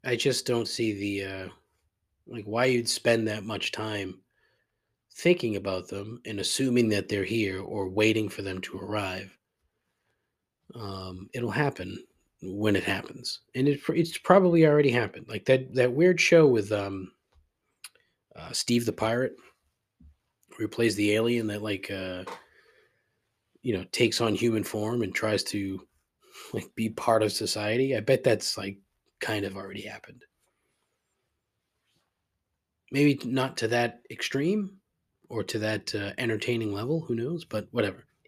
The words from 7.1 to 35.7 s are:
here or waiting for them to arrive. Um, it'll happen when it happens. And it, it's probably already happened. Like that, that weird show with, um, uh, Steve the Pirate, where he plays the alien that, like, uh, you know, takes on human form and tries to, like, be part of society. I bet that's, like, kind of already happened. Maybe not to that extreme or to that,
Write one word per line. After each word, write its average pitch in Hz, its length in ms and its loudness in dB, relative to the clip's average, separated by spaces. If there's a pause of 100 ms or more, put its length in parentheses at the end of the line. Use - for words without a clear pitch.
here 98 380 -2
or 98 280 -6
waiting 107 400 2
for 95 120 -12
them 95 200 -8
to - 160 -12
arrive. 95 600 -8 (1400)
Um, 95 580 -12
it'll 120 180 -2
happen 131 520 -4 (380)
when 101 340 0
it 92 80 2
happens. - 560 -6 (160)
And 131 120 2
it, 143 120 2 (100)
it's 160 280 0
probably 175 480 8
already 147 260 6
happened. 117 360 -2
Like 110 180 -10
that, 131 300 4
that 123 180 4
weird 175 280 4
show 165 240 8
with, 110 260 4
um, 98 400 -4 (1200)
uh, 80 160 -14
Steve 120 340 0
the 107 80 -2
Pirate, 120 420 0 (1120)
where 110 180 -8
he - 0 -
plays 113 280 0
the 104 200 2
alien 113 320 2
that, 104 160 -6
like, 101 260 -6
uh, 95 340 -8 (1400)
you 117 120 0
know, 87 160 -4
takes 117 300 2
on 110 140 2
human 110 280 0
form 110 380 -4
and 95 140 -4
tries 107 300 0
to, 98 400 -6 (680)
like, - 220 -8
be 110 140 -2
part 110 340 2
of 104 100 0
society. 113 640 -2
I 104 40 -4
bet 127 220 2
that's, - 340 2
like, 98 200 -10 (420)
kind 104 260 -4
of 95 120 -8
already 98 240 -12
happened. - 420 -16 (2750)
Maybe 143 340 4
not 131 320 -2
to 113 120 -2
that 120 320 0 (100)
extreme 185 680 -2 (500)
or 113 180 -6
to - 120 -6
that, 107 380 -2